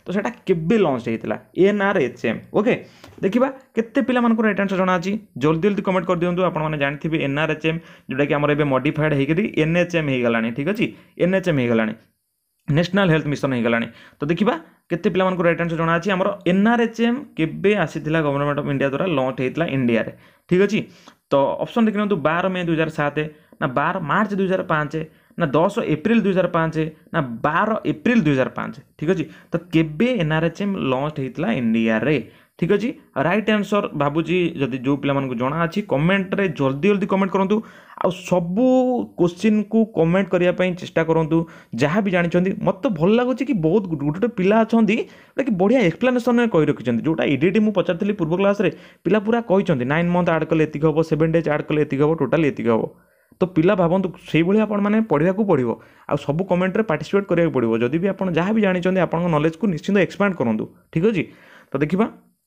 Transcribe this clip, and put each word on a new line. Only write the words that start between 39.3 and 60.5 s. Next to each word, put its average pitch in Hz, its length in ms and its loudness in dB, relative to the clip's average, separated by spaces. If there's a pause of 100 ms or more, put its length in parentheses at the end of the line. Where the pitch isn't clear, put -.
କମେଣ୍ଟ 175 380 2
କରିବା 175 240 2
ପାଇଁ 185 120 0 (100)
ଚେଷ୍ଟା - 280 -2
କରନ୍ତୁ, 160 300 2 (360)
ଯାହା 143 300 0
ବି 202 60 -2
ଜାଣିଛନ୍ତି। 180 400 2 (160)
ମୋତେ 196 220 0
ଭଲ 175 300 2
ଲାଗୁଛି 247 300 0
କି 285 60 0 (100)
ବହୁତ 190 240 4
ଗୋଟେ 143 160 -4
ଗୋଟେ 180 240 0
ପିଲା 196 360 2
ଅଛନ୍ତି, 220 320 2
ଯେଉଁଟାକି - 640 -6
ବଢ଼ିଆ 233 280 4
ଏକ୍ସପ୍ଲାନେସନ୍ରେ 240 680 2
କହି 151 160 4
ରଖିଛନ୍ତି। 117 360 -2
ଯେଉଁଟା 160 180 0
ଇଡିଟି 165 400 2
ମୁଁ 214 80 2
ପଚାରିଥିଲି 190 400 -2
ପୂର୍ବ 170 280 -2
କ୍ଲାସ୍ରେ, 202 280 2 (360)
ପିଲା 190 220 2
ପୁରା 233 140 0 (100)
କହିଛନ୍ତି 175 420 2
ନାଇନ୍ 170 180 0
ମନ୍ଥ 175 260 2
ଆଡ଼୍ 156 140 -2
କଲେ 160 140 2
ଏତିକି 156 220 -2
ହେବ, 151 120 2 (120)
ସେଭେନ୍ 160 220 2
ଡେଜ୍ 165 160 0
ଆଡ଼୍ 151 200 -2
କଲେ 151 160 2
ଏତିକି 139 200 0
ହେବ, 151 160 2
ଟୋଟାଲି 143 320 2
ଏତିକି 113 220 -2
ହେବ। 110 100 0 (560)
ତ - 20 -4 (140)
ପିଲା 175 180 4
ଭାବନ୍ତୁ, 185 340 2 (220)
ସେଇଭଳିଆ 180 320 2
ଆପଣମାନେ 208 360 0 (120)
ପଢ଼ିବାକୁ 180 400 2
ପଡ଼ିବ, 127 200 2 (400)
ଆଉ 147 60 0 (100)
ସବୁ 156 180 -2
କମେଣ୍ଟରେ 185 460 0
ପାର୍ଟିସିପେଟ୍ 160 400 -2
କରିବାକୁ 170 260 2
ପଡ଼ିବ। 117 160 2 (100)
ଯଦି 135 160 0
ବି 185 100 -2
ଆପଣ - 180 -4 (120)
ଯାହା 180 140 0
ବି 220 140 2
ଜାଣିଛନ୍ତି, 185 340 0
ଆପଣଙ୍କ 165 260 0 (100)
ନଲେଜକୁ 160 280 0 (100)
ନିଶ୍ଚିନ୍ତ 202 320 0
ଏକ୍ସପାଣ୍ଡ 196 340 -2
କରନ୍ତୁ, 113 240 0 (280)